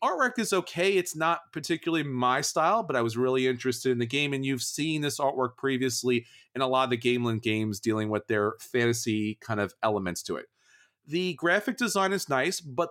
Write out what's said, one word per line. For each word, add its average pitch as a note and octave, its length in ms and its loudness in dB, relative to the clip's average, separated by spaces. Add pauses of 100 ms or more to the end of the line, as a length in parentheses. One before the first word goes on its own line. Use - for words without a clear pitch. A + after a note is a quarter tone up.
artwork C4 360 0
is G#3 120 0
okay. F#3 420 2
It's F3 220 0
not D#3+ 380 -2
particularly D#3+ 500 -2
my B2+ 380 0
style, F3+ 420 2
but D3 140 -2
I A#2+ 40 4
was A2+ 140 0
really B2+ 320 2
interested B2+ 440 0
in A#2+ 60 2
the A#2+ 80 0
game, C#3+ 280 0
and C3+ 120 -2
you've C3+ 160 -2
seen D3+ 400 -2
this D3 180 -4
artwork C3 380 0
previously B2+ 680 0 (280)
in C3+ 80 -4
a C3 60 2
lot C3 180 4
of B2 40 0
the A#2+ 80 2
Gamelyn A#2+ 440 0
games G#2+ 380 0
dealing G#2+ 300 0
with G#2+ 180 -2
their G#2+ 320 2
fantasy A#2 800 0
kind G#2+ 220 -4
of G2 200 -2
elements G2+ 420 -2
to F2 120 -6
it. - 120 -10 (580)
The E3+ 300 -4
graphic F#3+ 420 0
design F#3+ 340 0
is G3 160 -4
nice, C#3+ 320 0
but E3 320 -4